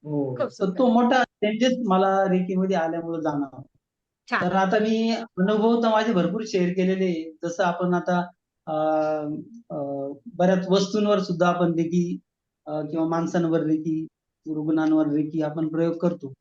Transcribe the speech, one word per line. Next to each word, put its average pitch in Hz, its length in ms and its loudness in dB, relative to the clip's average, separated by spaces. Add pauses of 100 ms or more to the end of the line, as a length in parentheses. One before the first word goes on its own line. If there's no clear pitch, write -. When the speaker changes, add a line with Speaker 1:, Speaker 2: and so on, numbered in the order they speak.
Speaker 1:
हो. 143 300 -4
Speaker 2:
खूप - 60 -8
Speaker 1:
तर 262 80 -2
Speaker 2:
सुंदर. - 300 -4
Speaker 1:
तो 254 80 4
मोठा 240 380 4
चेंजेस 233 640 0
मला 196 380 4
रेकीमध्ये 185 520 0
आल्यामुळे 165 460 -4
जाणवला. 143 400 -4 (680)
Speaker 2:
छान. 208 120 -2
Speaker 1:
तर 180 120 -2
आता 190 240 2
मी 226 320 2
अनुभव 226 720 0
तर 233 60 2
माझे 220 240 2
भरपूर 180 340 0
शेअर 180 240 0
केलेले 190 340 0
आहे. 160 280 -4 (120)
जसं 170 200 -2
आपण 180 300 0
आता, 180 360 0 (360)
अ, 160 80 -4 (960)
अ, 165 60 -8 (580)
बऱ्याच 185 340 2
वस्तूंवर 202 500 2
सुद्धा 175 300 0
आपण 175 260 2
रेकी, 175 440 0 (480)
अ, 151 140 -6
किंवा 160 280 -2
माणसांवर 165 520 0
रेकी, 156 460 -2 (400)
रुग्णांवर 156 600 2
रेकी 151 360 -2
आपण 156 260 -2
प्रयोग 165 280 0
करतो. 170 440 -4